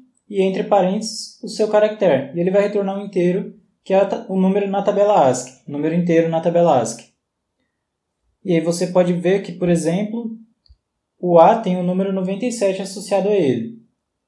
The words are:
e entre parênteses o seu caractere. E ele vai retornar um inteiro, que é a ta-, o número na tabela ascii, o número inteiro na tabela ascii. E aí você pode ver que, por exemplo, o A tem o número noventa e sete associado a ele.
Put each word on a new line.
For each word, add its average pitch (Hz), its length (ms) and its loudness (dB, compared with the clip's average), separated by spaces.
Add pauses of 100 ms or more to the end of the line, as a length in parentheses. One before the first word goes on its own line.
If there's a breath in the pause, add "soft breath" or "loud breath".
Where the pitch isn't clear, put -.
(280)
e 202 120 -4
entre 190 220 -2
parênteses - 800 -2
o 214 60 -10
seu 214 180 -2
caractere. 214 680 2
E 170 60 -4
ele 180 120 0
vai 202 100 4
retornar 196 340 -2
um 202 80 -10
inteiro, 185 520 -2 (260)
que - 100 -6
é 190 60 4
a 196 80 4
ta-, 202 220 -6
o 190 120 -2
número 196 280 0
na 196 140 -2
tabela 196 460 4
ascii, - 260 -4 (120)
o 143 60 -12
número 151 220 -2
inteiro 165 340 2
na 165 120 -2
tabela 170 400 2
ascii. - 260 -6 (1400)
E 185 80 0
aí 165 80 4
você 170 260 -2
pode 180 260 2
ver 180 300 0
que, - 80 -12
por 175 180 -4
exemplo, 202 680 -2 (800)
o 175 220 4
A 202 160 6
tem 180 200 -2
o 185 60 -4
número 185 300 -2
noventa 190 340 -4
e 226 60 -4
sete 190 280 -2
associado 196 480 -4
a 214 60 2
ele. 127 460 -2 (480)